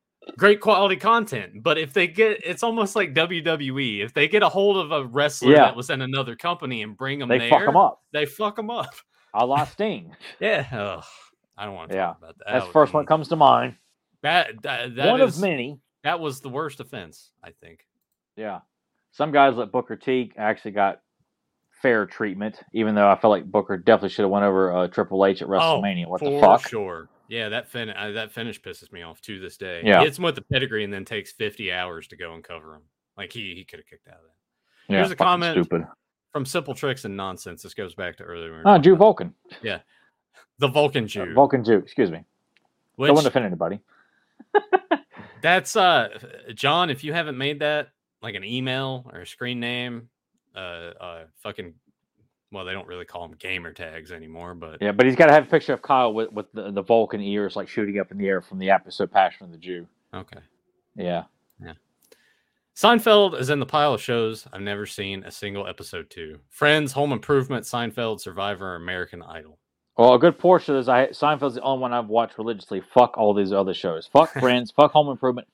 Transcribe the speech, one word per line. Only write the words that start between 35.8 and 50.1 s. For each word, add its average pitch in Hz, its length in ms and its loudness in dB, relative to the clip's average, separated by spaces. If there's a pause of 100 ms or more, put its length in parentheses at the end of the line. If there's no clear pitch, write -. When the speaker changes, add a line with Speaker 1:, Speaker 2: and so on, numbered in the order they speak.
Speaker 1:
from 139 140 -6
Simple 143 280 -6
Tricks 131 300 -6
and 98 120 -10
Nonsense. 92 460 -12
This 95 120 -20
goes 92 200 -12
back 90 220 -10
to - 80 -20
earlier 85 260 -14
when 80 100 -16
we - 40 -10
were 190 40 4
Speaker 2:
Ah, - 80 8
Speaker 1:
talking 151 80 4
Speaker 2:
Jew 185 100 10
Speaker 1:
about 160 100 6
Speaker 2:
Vulcan. 202 300 2 (280)
Speaker 1:
Yeah. 101 160 -6 (800)
The 139 100 4
Vulcan 139 360 0
Speaker 2:
Uh, 104 40 -8
Speaker 1:
Jew. 92 260 -8
Speaker 2:
Vulcan 131 300 4
Jew, 110 140 6
excuse 101 320 0
me. 80 140 -12 (720)
Speaker 1:
Which 139 120 0
Speaker 2:
Don't 143 80 8
wanna 151 120 4
offend 123 180 0
anybody. 90 340 -6 (760)
<laughs> - 880 -4
Speaker 1:
that's, 175 340 2
uh, 165 320 4 (460)
John, 156 360 0
if 135 140 -8
you 151 80 -6
haven't 156 260 -6
made 143 220 -6
that, 151 280 -2 (340)
like, 110 120 -12
an 95 100 -12
email 127 680 -6
or 87 80 -16
a 87 60 -18
screen 123 340 -10
name, 120 480 -8 (480)